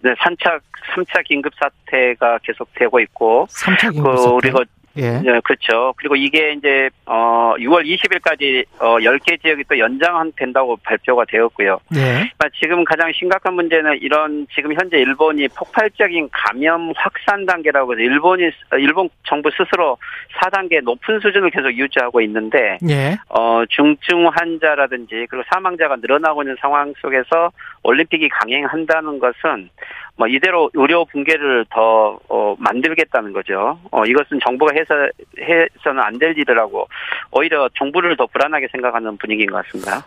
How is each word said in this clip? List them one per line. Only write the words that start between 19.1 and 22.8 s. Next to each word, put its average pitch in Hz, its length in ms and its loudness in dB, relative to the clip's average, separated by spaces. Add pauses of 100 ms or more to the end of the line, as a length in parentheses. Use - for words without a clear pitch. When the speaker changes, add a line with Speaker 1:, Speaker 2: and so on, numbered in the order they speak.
Speaker 1:
정부 147 340 -2
스스로 170 420 0 (420)
사 185 100 0
단계 185 300 0
높은 127 400 -2
수준을 196 300 2
계속 135 240 0
유지하고 123 480 0
있는데, 110 560 0 (100)